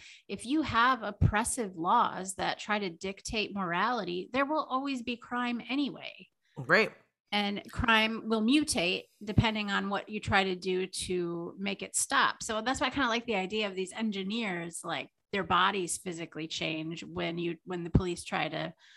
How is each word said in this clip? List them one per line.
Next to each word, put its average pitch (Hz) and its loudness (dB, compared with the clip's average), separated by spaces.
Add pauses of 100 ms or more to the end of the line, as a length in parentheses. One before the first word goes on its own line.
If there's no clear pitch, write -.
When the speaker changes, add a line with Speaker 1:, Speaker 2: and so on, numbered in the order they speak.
(280)
Speaker 1:
if 196 -8
you 285 2
have 240 4
oppressive 208 2
laws 190 2
that 170 -2
try 214 -2
to 196 -2
dictate 196 -6
morality, 185 -2
there 269 2
will 302 0
always 262 -4
be 240 -6
crime 240 -4
anyway. 226 -4 (300)
Speaker 2:
Right. 165 4 (400)
Speaker 1:
And 202 0 (100)
crime 220 4
will 220 2
mutate 220 2 (200)
depending 214 2
on 196 0
what 202 -2
you 214 -6
try 196 4
to 185 0
do 185 0
to 175 -4
make 196 -4
it 190 -6
stop. - 2
So 220 -2
that's 262 0
why 277 2
I - 2
kinda 262 2
like 233 0
the 226 0
idea 202 0
of 190 -6
these 185 -4
engineers, 196 -4
like, 156 -4 (220)
their 196 0
bodies 185 2
physically 165 -8
change 160 -4
when 170 -4
you, 170 -4
when 180 -6
the 170 -8
police 175 2
try 156 -2
to, 156 -6 (240)